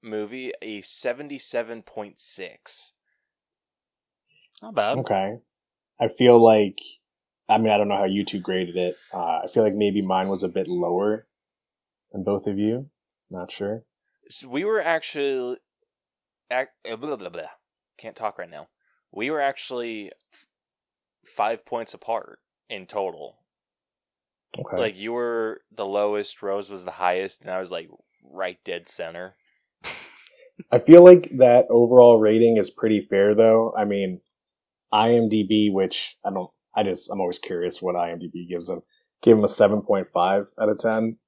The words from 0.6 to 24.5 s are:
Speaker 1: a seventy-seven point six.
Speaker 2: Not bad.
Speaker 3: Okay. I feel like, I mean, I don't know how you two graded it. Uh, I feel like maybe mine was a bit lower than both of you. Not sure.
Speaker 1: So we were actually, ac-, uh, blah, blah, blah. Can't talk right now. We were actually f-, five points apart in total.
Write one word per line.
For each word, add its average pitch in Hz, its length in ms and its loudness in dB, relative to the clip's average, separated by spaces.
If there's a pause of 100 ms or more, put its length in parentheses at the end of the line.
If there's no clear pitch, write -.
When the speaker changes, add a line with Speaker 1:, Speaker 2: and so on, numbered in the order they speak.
Speaker 1:
a 104 220 -14
seventy-seven 123 1000 -12
point - 340 -16
six. - 720 -18 (1700)
Speaker 2:
Not 220 140 -20
bad. 117 240 -2
Speaker 3:
Okay. 107 400 -4 (600)
I 117 100 -2
feel 120 340 8
like, 107 380 4 (680)
I 107 80 2
mean, 110 140 2
I 104 80 2
don't 104 100 0
know 101 80 -2
how 98 80 0
you 98 220 -2
two 101 140 -8
graded 90 360 -6
it. 90 200 -4 (160)
Uh, 85 320 -4
I - 80 -10
feel 117 100 0
like 104 120 0
maybe 104 280 -2
mine 95 260 -2
was 98 140 -6
a 90 60 -4
bit 90 200 -6
lower 90 580 -4 (840)
than 98 120 -12
both 101 220 -4
of 101 120 -6
you. 117 320 -4 (400)
Not 90 200 -14
sure. 107 340 -10 (440)
Speaker 1:
So - 200 -20
we 139 160 -8
were 214 180 -4
actually, 139 760 -4 (960)
ac-, 131 160 -4 (200)
uh, 113 80 -10
blah, 127 200 -8
blah, 92 140 -14
blah. 85 120 -14 (540)
Can't - 180 -18
talk 107 240 -10
right 87 120 -16
now. 78 180 -20 (420)
We 110 200 -8
were 156 100 -4
actually 120 720 -8 (200)
f-, - 140 -20 (800)
five 110 400 -8
points 117 280 -12
apart - 460 -10 (280)
in 95 180 -14
total. 85 540 -10 (1160)